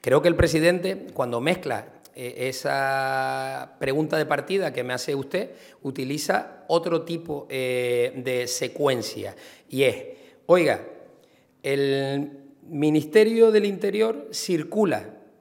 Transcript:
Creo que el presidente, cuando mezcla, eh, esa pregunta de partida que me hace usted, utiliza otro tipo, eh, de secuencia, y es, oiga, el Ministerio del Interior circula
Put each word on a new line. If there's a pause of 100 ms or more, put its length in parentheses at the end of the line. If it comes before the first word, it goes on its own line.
Creo
que
el
presidente,
cuando
mezcla, (120)
eh,
esa
pregunta
de
partida
que
me
hace
usted, (300)
utiliza
otro
tipo,
eh,
de
secuencia, (320)
y
es, (400)
oiga, (760)
el (300)
Ministerio
del
Interior
circula (320)